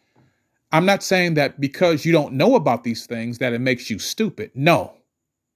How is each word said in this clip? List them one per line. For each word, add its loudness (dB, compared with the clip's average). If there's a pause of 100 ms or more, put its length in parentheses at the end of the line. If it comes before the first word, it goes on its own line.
(720)
I'm 2
not 2
saying 0
that 0
because 0
you 0
don't 2
know 4
about 0
these -6
things -8
that -2
it -4
makes -2
you -6
stupid. -6
No. 2 (640)